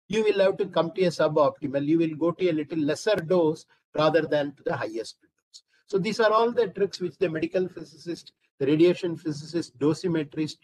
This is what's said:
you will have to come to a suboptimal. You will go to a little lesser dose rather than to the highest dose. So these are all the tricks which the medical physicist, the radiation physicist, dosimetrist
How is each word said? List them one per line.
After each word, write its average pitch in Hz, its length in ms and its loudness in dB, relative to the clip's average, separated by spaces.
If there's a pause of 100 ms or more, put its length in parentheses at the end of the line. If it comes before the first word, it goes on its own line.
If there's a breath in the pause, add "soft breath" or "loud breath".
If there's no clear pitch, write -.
you 214 160 0
will 202 220 2
have 190 120 2
to 196 100 -2
come 165 240 0
to 185 140 0
a - 20 4
suboptimal. 151 760 0
You 151 140 2
will 160 180 0
go 156 140 0
to 180 200 0
a 170 40 0
little 156 260 -4
lesser 151 360 0
dose 165 500 0 (300)
rather 156 260 2
than 147 360 -2
to - 60 -20
the 165 120 -4
highest 110 480 -8
dose. - 400 -20 (240)
So 202 100 0
these 208 220 -2
are 214 120 4
all 226 200 4
the 233 160 0
tricks 190 320 -4
which 180 180 -6
the 175 120 0
medical 165 380 -2
physicist, 165 640 -14 (260)
the 135 80 -2
radiation 170 500 2
physicist, 151 640 -8
dosimetrist 156 840 -2